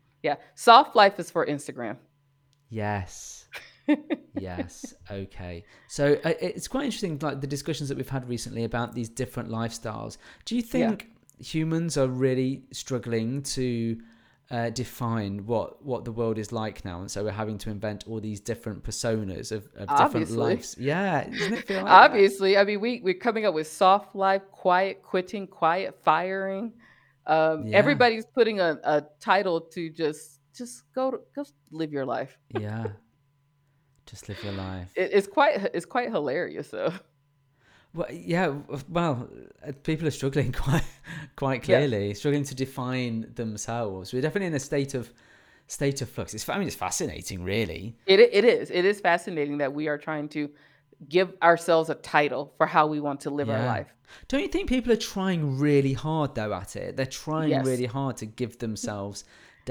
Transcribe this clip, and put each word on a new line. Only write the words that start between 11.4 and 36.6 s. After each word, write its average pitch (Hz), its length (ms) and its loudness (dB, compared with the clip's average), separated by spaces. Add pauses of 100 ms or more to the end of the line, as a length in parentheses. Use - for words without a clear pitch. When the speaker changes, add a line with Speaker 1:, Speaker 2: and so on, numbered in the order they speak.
Speaker 2:
are 135 120 4
really 131 540 0 (100)
struggling 120 720 -4
to, 117 540 -2 (540)
uh, 117 200 -2
define 113 720 -4
what, 107 400 -2
what 123 180 -4
the 117 80 -10
world 113 260 0
is 107 140 -6
like 110 320 -6
now? 87 160 -8
And 95 100 -10
so 101 140 -4
we're 104 80 -2
having 107 280 -4
to 110 100 -8
invent 104 380 -6
all 110 120 -6
these 104 220 -8
different 107 420 -8
personas 110 720 -4
of, 104 120 -8 (100)
of 98 120 -10
different - 140 4
Speaker 1:
Obviously. 160 360 2
Speaker 2:
lives. - 400 -2
Yeah. 156 520 0
Doesn't 202 240 -2
it - 140 -6
feel 196 100 -2
like 190 80 -2
that? 170 60 4 (200)
Speaker 1:
Obviously. 196 460 6
I 202 80 6
mean, 202 160 -2
we, 240 200 -2
we're 185 120 0
coming 214 320 -2
up 185 80 4
with 156 140 -2
soft 196 460 4
life, 196 280 2 (100)
quiet 190 500 2
quitting, 185 460 -4
quiet 180 560 -2
firing. 190 720 0 (520)
Um, 160 420 2
Speaker 2:
Yeah. 135 100 4
Speaker 1:
everybody's 226 480 4
putting 220 340 2
a, 165 240 2
a 147 220 2 (160)
title 185 400 2
to 165 280 -10
just, 156 520 -6 (120)
just - 300 -16 (100)
go 262 180 -2
to, - 80 -6 (140)
go 285 120 -8 (260)
live 156 220 -4
your 135 120 -2
life. 123 400 -4
<laughs> 110 140 -6
Speaker 2:
Yeah. 107 280 -6 (1200)
Just - 240 -18
live 101 120 -10
your 101 120 -6
life. 95 420 -8
Speaker 1:
It, 185 160 0
it's 196 160 4
quite, 277 460 2
it's 170 120 -6
quite 240 240 -4
hilarious, 147 600 -4